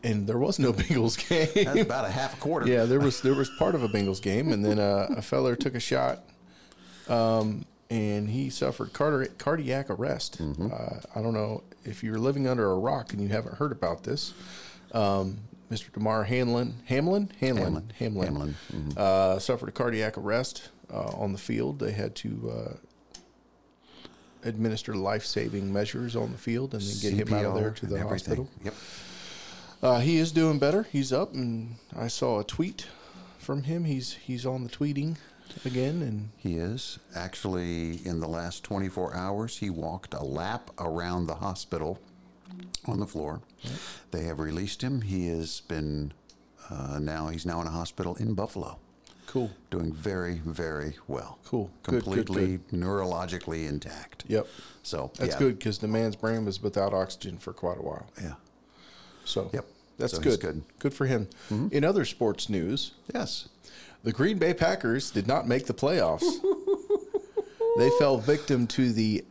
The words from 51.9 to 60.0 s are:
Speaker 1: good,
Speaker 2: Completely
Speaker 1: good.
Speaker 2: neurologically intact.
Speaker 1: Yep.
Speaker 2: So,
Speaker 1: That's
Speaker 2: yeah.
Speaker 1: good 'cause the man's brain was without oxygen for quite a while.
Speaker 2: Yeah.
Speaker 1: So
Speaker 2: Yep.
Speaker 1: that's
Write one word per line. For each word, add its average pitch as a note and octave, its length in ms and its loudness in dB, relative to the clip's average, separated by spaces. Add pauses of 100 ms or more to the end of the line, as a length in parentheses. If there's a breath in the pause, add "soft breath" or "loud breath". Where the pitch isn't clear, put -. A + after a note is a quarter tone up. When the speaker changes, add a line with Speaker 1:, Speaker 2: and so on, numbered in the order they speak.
Speaker 1:
good, - 0 -
Speaker 2:
Completely F#2+ 540 2
Speaker 1:
good. F2 220 -4
Speaker 2:
neurologically F2 840 -2
intact. D2+ 600 -8
Speaker 1:
Yep. G#2+ 180 2 (380 loud breath)
Speaker 2:
So, C#2 340 -4
Speaker 1:
That's - 140 0
Speaker 2:
yeah. C2+ 80 -4
Speaker 1:
good C3 180 4
'cause G#2+ 200 -2
the G#2+ 100 -2
man's A2+ 260 2
brain A2+ 300 0
was G2 180 -4
without G2 320 0
oxygen F#2 440 -2
for - 140 -10
quite F2 260 -4
a - 40 -8
while. - 240 -8 (160)
Speaker 2:
Yeah. D#2+ 120 -8 (880 loud breath)
Speaker 1:
So - 280 -4
Speaker 2:
Yep. B2 140 -4 (320)
Speaker 1:
that's - 140 0